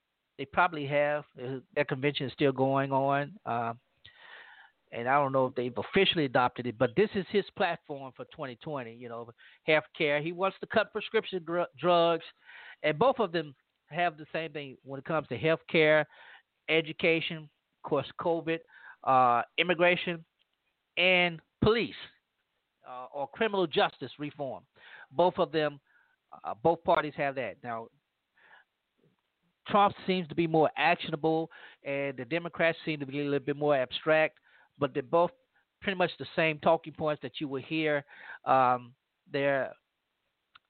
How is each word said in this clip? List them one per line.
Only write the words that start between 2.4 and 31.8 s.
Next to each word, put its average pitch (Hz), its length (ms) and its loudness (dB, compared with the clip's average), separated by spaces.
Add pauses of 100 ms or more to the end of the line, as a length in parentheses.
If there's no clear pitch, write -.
going 135 400 0
on. 139 420 0 (120)
Uh, 117 280 -4 (1160)
and 120 180 -4
I 135 60 6
don't 139 180 2
know 131 140 4
if 127 80 -8
they've 123 220 -4
officially 170 480 2
adopted 123 420 0
it, 110 100 -6
but 120 180 0
this 214 200 2
is 185 140 -4
his 196 140 0 (140)
platform 151 580 -4
for 127 180 -14
twenty 131 300 -10
twenty, 131 300 -8
you 120 160 -14
know, 117 200 -12 (340)
health 156 200 4 (140)
care. 147 240 2
He 165 100 -6
wants 190 300 -2
to 185 60 -16
cut 208 260 0
prescription 202 520 -4
dr-, 170 220 -2 (100)
drugs, 170 460 4 (580)
and 151 160 0
both 254 220 2
of 190 120 0
them 151 220 -4 (340)
have 165 300 -2
the 151 140 -18
same 160 200 -6
thing 143 320 -12
when 135 160 -12
it 123 60 -14
comes 156 220 -2
to 120 100 -6
health 160 220 2 (100)
care, 151 380 4 (600)
education, 160 680 0
of - 520 -18
course, 139 180 0 (140)
covid, 165 380 -2 (440)
uh, 123 380 4 (160)
immigration, 175 640 2 (720)
and 175 440 2 (200)
police, 208 320 2 (920)
uh, 127 260 -14
or 143 140 -6
criminal 202 400 -2
justice 151 500 -2
reform. 139 460 -10 (480)
Both 170 280 2
of 156 120 0
them, 147 280 -2 (640)
uh, 85 100 -8 (100)
both 165 200 2
parties 156 340 2
have 139 180 -2
that. 110 280 -6
Now, 113 240 -10 (1800)
Trump 202 260 4 (140)
seems 185 220 -2
to 147 60 -14
be 170 120 2
more 160 300 4
actionable, 160 720 0 (340)